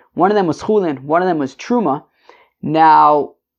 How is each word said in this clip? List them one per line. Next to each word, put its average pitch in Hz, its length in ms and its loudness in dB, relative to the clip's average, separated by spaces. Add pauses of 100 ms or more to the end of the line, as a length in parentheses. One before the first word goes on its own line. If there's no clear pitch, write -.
(140)
One 370 180 0
of 415 40 0
them 381 120 0
was - 140 -4
chulin, 165 420 -2
one 160 180 -2
of 185 60 -2
them 160 120 -2
was 135 160 -6
truma. 175 500 -4 (560)
Now, 151 720 2 (260)